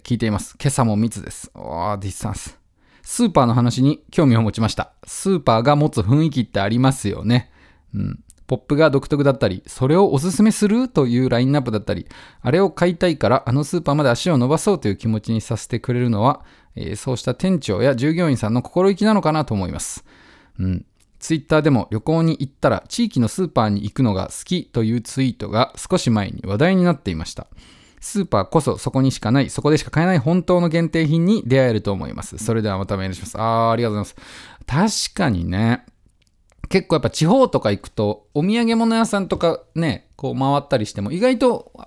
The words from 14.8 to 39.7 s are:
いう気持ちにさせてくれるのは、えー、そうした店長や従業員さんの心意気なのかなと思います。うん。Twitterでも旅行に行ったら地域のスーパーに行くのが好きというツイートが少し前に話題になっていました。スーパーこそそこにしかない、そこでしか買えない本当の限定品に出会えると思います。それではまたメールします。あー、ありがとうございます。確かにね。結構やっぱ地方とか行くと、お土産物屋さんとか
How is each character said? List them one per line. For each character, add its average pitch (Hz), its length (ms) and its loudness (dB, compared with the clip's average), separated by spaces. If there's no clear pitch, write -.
い 101 40 0
う 95 40 -2
気 - 140 -4
持 110 100 -2
ち 113 140 -6
に 110 80 -2
さ 110 160 -6
せ - 100 -10
て 113 140 -6
く - 100 -6
れ 120 80 0
る 123 100 0
の 104 120 0
は、 135 240 0
え - 160 -8
ー、 - 20 -10
そ - 160 -8
う 123 60 -4
し - 60 -10
た 123 120 -2
店 185 240 0
長 98 220 -2
や 135 120 4
従 139 200 0
業 170 160 0
員 131 80 0
さ 110 100 -2
ん 110 60 0
の 123 80 0
心 185 280 0
意 196 60 0
気 - 80 -2
な 214 100 4
の 202 80 2
か 151 120 0
な 156 100 0
と - 100 -4
思 95 140 -2
い 82 60 -6
ま 80 80 -8
す。 - 240 -12
う 92 60 -2
ん。 90 200 -2
Twitter 156 420 0
で 147 100 4
も 117 200 0
旅 107 80 -2
行 165 240 0
に 160 160 0
行 135 100 -6
っ - 40 -20
た - 160 2
ら 98 180 -2
地 - 160 -10
域 117 160 -2
の 113 80 2
ス 123 160 -4
ー - 60 -4
パ 120 160 0
ー - 20 0
に 101 160 -2
行 104 80 -6
く 135 120 0
の 107 100 2
が 92 140 -4
好 - 180 -14
き 180 180 -4
と 117 220 -2
い 113 100 0
う 117 60 -2
ツ - 220 -4
イ - 80 2
ー - 20 -6
ト - 160 -10
が 107 260 0
少 - 220 -2
し - 120 0
前 107 220 2
に - 140 -14
話 98 120 -4
題 180 200 2
に 180 80 4
な 175 80 4
っ 143 80 -8
て 98 100 -4
い 80 40 -4
ま 78 100 -6
し - 80 -12
た。 - 140 -16
ス - 220 -6
ー 175 40 -2
パ - 160 0
ー - 40 0
こ 160 160 2
そ - 160 0
そ - 140 -6
こ 131 100 0
に 131 100 4
し - 80 -6
か 107 120 -2
な 139 100 4
い、 - 80 0
そ - 120 -8
こ 147 100 2
で 156 60 4
し - 60 -2
か - 80 -14
買 156 120 2
え - 20 2
な 185 80 2
い 165 60 2
本 170 240 0
当 180 180 2
の 175 80 0
限 165 200 0
定 165 160 0
品 165 200 2
に 208 200 2
出 131 140 4
会 131 100 4
え 113 40 0
る 107 80 0
と 101 100 -4
思 87 160 -6
い - 60 -10
ま - 100 -10
す。 - 140 -14
そ 113 160 -2
れ 113 80 0
で 104 80 -2
は 95 80 -2
ま 95 80 -4
た 98 120 -4
メ 95 80 -4
ー 95 40 -4
ル 92 40 -6
し 90 80 -12
ま 95 60 -12
す。 - 100 -12
あ 113 320 0
ー、 - 20 2
あ 113 40 2
り 120 80 0
が 113 60 0
と 104 60 -2
う - 20 -2
ご 101 80 -2
ざ - 60 -18
い - 40 -20
ま - 720 -4
す。 - 80 -6
確 - 60 -20
か 170 140 0
に 85 160 -2
ね。 110 400 0
結 - 200 0
構 165 60 2
や 147 40 4
っ - 40 -12
ぱ 110 60 0
地 - 160 0
方 247 220 6
と - 120 0
か 107 120 0
行 101 120 -4
く - 80 -18
と、 104 420 -2
お 147 100 0
土 214 160 0
産 233 160 0
物 226 200 2
屋 226 100 2
さ 208 140 -2
ん 185 80 -4
と 185 100 -2
か 165 240 0